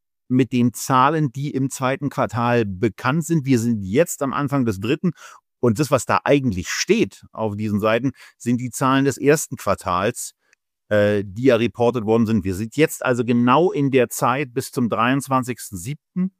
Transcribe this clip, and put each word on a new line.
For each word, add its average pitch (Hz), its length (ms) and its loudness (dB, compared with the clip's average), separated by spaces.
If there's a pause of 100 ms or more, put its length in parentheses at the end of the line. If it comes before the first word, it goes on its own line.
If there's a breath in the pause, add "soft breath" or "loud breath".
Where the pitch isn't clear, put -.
(300)
mit 127 240 2
den 123 180 2
Zahlen, 143 600 2
die 139 180 -6
im 135 180 -2
zweiten 135 400 -2
Quartal 120 560 0
bekannt 113 600 -2
sind. 160 200 0
Wir 131 140 4
sind 113 220 0
jetzt 107 400 0
am 139 100 -2
Anfang 139 320 -2
des 104 160 -2
dritten. 143 320 -2 (480 loud breath)
Und 117 200 2
das, 147 120 0
was 131 140 0
da 101 180 2
eigentlich 127 460 0
steht - 640 -2
auf 104 240 -4
diesen 104 240 -2
Seiten, 117 320 0 (240 loud breath)
sind 120 240 -2
die 123 80 -6
Zahlen 135 340 2
des 139 140 0
ersten 151 400 0
Quartals, 95 800 -4 (520)
äh, 104 380 2
die 104 220 -2
ja 120 100 6
reportet 117 480 0
worden 110 220 2
sind. 107 180 0
Wir 95 100 -2
sind 110 220 -6
jetzt - 260 0
also 123 220 0
genau 123 480 2
in 139 180 0
der 127 160 4
Zeit 131 460 -4
bis 127 180 -6
zum 123 160 -2
dreiundzwanzigsten 123 920 -2
siebten, 151 640 -6